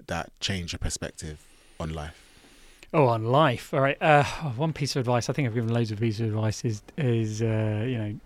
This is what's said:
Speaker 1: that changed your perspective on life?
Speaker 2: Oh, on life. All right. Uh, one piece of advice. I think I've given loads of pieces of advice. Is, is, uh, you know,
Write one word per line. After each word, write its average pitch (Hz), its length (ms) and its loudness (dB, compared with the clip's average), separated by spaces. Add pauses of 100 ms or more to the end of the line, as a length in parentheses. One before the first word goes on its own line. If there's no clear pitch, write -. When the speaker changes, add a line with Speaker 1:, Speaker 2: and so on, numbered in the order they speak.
Speaker 1:
that 85 320 -6
changed 87 340 -6
your 85 60 -10
perspective - 600 -8 (400)
on 80 140 -6
life? 73 320 -12 (680)
Speaker 2:
Oh, 156 140 6
on 113 180 0
life. 131 480 2
All 143 80 2
right. 139 200 0
Uh, 147 220 6 (320)
one 147 180 -2
piece - 220 -2
of 139 60 0
advice. 120 280 2
I 135 40 0
think 139 140 0
I've 107 60 -2
given 113 180 0
loads 117 200 2
of 104 80 -4
pieces 113 220 0
of 113 80 0
advice. 107 360 0
Is, 107 160 -2 (160)
is, 113 440 0
uh, 110 460 0
you 127 100 -2
know, 104 280 -4